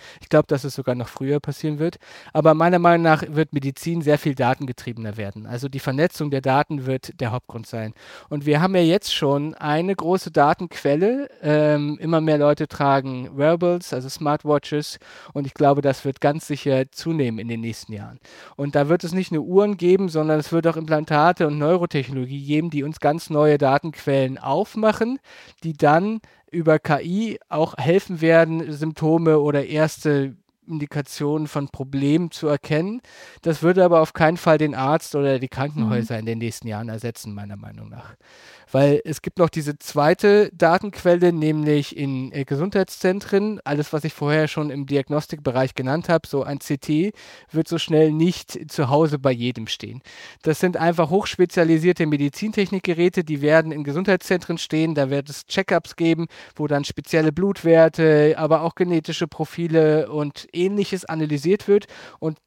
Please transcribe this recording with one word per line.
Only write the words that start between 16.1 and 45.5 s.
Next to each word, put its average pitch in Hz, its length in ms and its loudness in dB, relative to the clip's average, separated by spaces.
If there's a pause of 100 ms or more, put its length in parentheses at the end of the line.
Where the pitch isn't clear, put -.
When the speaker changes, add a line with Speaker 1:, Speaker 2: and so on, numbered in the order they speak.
Speaker 1:
ganz 147 260 -2
sicher 131 420 -2
zunehmen 135 500 -4
in 117 100 -8
den 113 100 -6
nächsten 113 320 -10
Jahren. 110 280 -14 (360)
Und 143 200 -4
da 143 120 2
wird 170 160 2
es 165 80 -8
nicht 185 220 -2
nur 151 100 -2
Uhren 196 320 2
geben, 185 320 2
sondern 156 320 0
es 147 140 -4
wird 165 140 0
auch 160 100 0
Implantate 156 720 2
und 147 100 -2
Neurotechnologie 139 880 -2
geben, 151 240 0
die 147 140 -4
uns 156 180 -10
ganz 156 280 0
neue 151 280 4
Datenquellen 143 480 0 (320)
aufmachen, 214 800 -2 (460)
die 165 100 -6
dann 175 480 2 (280)
über 160 280 2
K 147 240 -2
I 202 380 -4 (100)
auch 202 260 -2
helfen 170 460 0
werden, 165 500 4
Symptome 156 680 2
oder 147 260 0
erste 147 720 0 (320)
Indikationen 147 800 -4
von 143 220 -6
Problemen 143 640 -2
zu - 160 -6
erkennen. 160 540 -2 (420)
Das 160 180 -2
würde 180 240 4
aber 170 160 6
auf 156 120 0
keinen 165 240 2
Fall 160 200 4
den 151 160 0
Arzt 135 400 -2
oder 139 240 0
die 127 100 -6
Krankenhäuser 120 680 -4
Speaker 2:
Mhm. 110 60 -6
Speaker 1:
in 113 40 -10
den 113 140 -4
nächsten 117 280 -8
Jahren 110 220 -8
ersetzen, 110 460 -10
meiner 101 200 -14
Meinung 107 340 -18
nach. - 260 -20 (560)
Weil 143 340 4
es 156 160 -6
gibt - 160 -10
noch 165 120 2
diese 147 280 -6
zweite 190 760 2
Datenquelle, 175 800 2
nämlich 151 640 0
in, 135 360 -6
äh, 139 140 -6
Gesundheitszentren. 196 1200 -2
Alles, 147 300 -4
was 151 120 -4
ich 156 80 -6
vorher 151 340 0
schon 151 240 -6
im 143 160 -8
Diagnostikbereich 139 880 -2